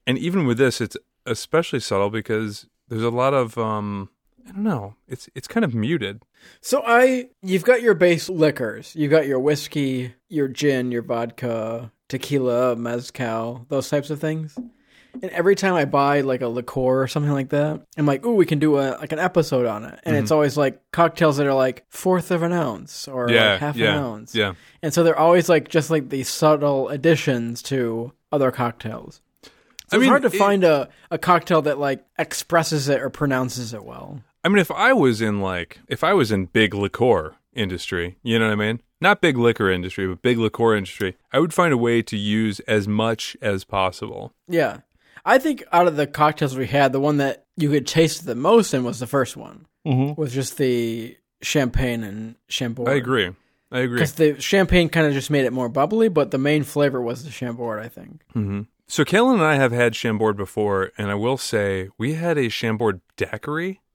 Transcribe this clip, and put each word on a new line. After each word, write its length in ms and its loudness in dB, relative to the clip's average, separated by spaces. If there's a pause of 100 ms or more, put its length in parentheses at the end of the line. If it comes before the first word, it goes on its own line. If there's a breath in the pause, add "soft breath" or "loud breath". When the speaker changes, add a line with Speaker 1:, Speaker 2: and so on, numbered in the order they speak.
Speaker 1:
And 140 -2
even 260 0
with 140 2
this, 220 2
it's 140 -6 (300)
especially 540 -2
subtle 320 0
because 560 -6 (220)
there's 120 -6
a 80 0
lot 240 0
of, 240 -2
um, 520 -4 (380)
I 40 -20
don't 120 -6
know. 340 -4 (100)
It's, 260 -14
it's 140 -14
kind 160 -2
of 100 -2
muted. 480 -4 (400 soft breath)
Speaker 2:
So 240 -2
I, 440 4 (120)
you've 240 0
got 160 6
your 140 4
base 340 4
liquors. 680 -2
You've 160 -2
got 140 4
your 140 0
whiskey, 720 -2 (160)
your 180 -2
gin, 440 0
your 100 -2
vodka, 920 -6 (160)
tequila, 680 0
mezcal, 960 -6
those 200 -4
types 220 -2
of 100 -6
things. 380 -6 (640 soft breath)
And 100 -12
every 240 4
time 200 0
I 100 2
buy, 360 2
like, 200 -2
a 60 -2
liqueur 560 -2
or 40 -2
something 240 -2
like 180 -2
that, 320 -2 (160)
I'm 100 2
like, 180 0
"Ooh, 80 2
we 140 6
can 120 0
do 200 4
a, 200 -2
like, 120 -10
an 80 -4
episode 480 0
on 180 -4
it." 180 -16
And 120 0
it's 100 0
Speaker 1:
Mm-hmm. 80 0
Speaker 2:
always, 240 2
like, 240 0 (100)
cocktails 460 2
that 80 0
are, 80 2
like, 360 0
fourth 420 -2
of 100 0
an 100 0
ounce 560 -4
or, 200 -4
like, 80 4
Speaker 1:
Yeah, 240 4
Speaker 2:
half 160 -4
Speaker 1:
yeah, 220 2
Speaker 2:
an 60 -2
ounce. 320 -10
Speaker 1:
yeah. 180 0 (280 soft breath)
Speaker 2:
And 120 -4
so 100 2
they're 140 4
always, 320 6
like, 200 4
just, 220 0
like, 180 0
these 200 -6
subtle 600 2
additions 760 0
to 480 -4 (200)
other 200 2
cocktails. 680 -8 (220)
So 60 -20 (420 loud breath)
Speaker 1:
I 60 0
Speaker 2:
it's 40 4
Speaker 1:
mean, 80 6
Speaker 2:
hard 140 6
to 60 2
Speaker 1:
it 60 -2
Speaker 2:
find 280 4
a, 260 4 (220 soft breath)
a 80 -4
cocktail 420 4
that, 160 -2
like, 260 -2 (140)
expresses 720 -2
it 100 2
or 120 -4
pronounces 600 -4
it 120 -14
well. 340 -16 (240)
Speaker 1:
I 60 0
mean, 80 4
if 140 2
I 220 2
was 280 4
in, 200 0
like, 460 -6
if 160 -4
I 100 2
was 180 2
in 160 0
big 260 2
liqueur 600 0 (180)
industry, 720 -6
you 160 0
know 80 2
what 60 0
I 20 0
mean? 260 -2 (180)
Not 220 2
big 160 2
liquor 320 2
industry, 380 -4
but 160 -8
big 160 2
liqueur 360 2
industry, 400 -6 (160)
I 80 2
would 140 0
find 180 2
a 60 2
way 240 2
to 160 -8
use 440 -2
as 260 0
much 540 -2
as 220 -4
possible. 720 -6 (140)
Speaker 2:
Yeah. 300 0 (480 loud breath)
I 120 6
think 340 0
out 160 6
of 80 2
the 120 2
cocktails 500 0
we 100 -2
had, 240 4
the 80 0
one 180 2
that 280 -2 (100)
you 140 0
could 180 2
taste 380 0
the 100 -8
most 380 4
in 100 0
was 160 -4
the 80 -8
first 300 -2
one. 300 -20 (200)
Speaker 1:
Mm-hmm. 320 0
Speaker 2:
Was 140 -4
just 240 -6
the 580 -2 (260)
champagne 640 -2
and 320 -12 (140)
Chambord. 400 -4
Speaker 1:
I 60 2
agree. 360 0 (400)
I 80 -2
agree. 200 -2
Speaker 2:
'Cause 140 0
the 280 2
champagne 480 2
kinda 240 2
just 160 -4
made 160 2
it 80 -2
more 160 -4
bubbly, 400 2
but 220 0
the 60 0
main 260 2
flavor 380 0
was 220 -6
the 60 -16
Chambord, 520 -8
I 60 -14
think. 360 -20 (120)
Speaker 1:
Mm-hmm. 260 -2 (260)
So 180 2
Kalen 300 4
and 80 4
I 120 4
have 160 4
had 220 2
Chambord 420 0
before, 600 -2
and 120 -4
I 60 -2
will 220 -2
say 600 -2
we 180 -2
had 220 -2
a 120 0
Chambord 500 -2 (160)
daiquiri 640 -6 (160)